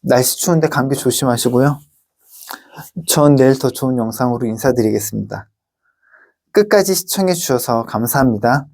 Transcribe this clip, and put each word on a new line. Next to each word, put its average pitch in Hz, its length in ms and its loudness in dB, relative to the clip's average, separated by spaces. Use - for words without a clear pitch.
날씨 123 360 0
추운데 160 300 0
감기 135 280 -2
조심하시고요. 127 800 0
전 147 300 4
내일 131 220 4
더 135 120 -2
좋은 131 280 -4
영상으로 120 480 -2
인사드리겠습니다. 107 1000 -2
끝까지 202 420 2
시청해 185 400 -2
주셔서 123 500 -2
감사합니다. 120 880 0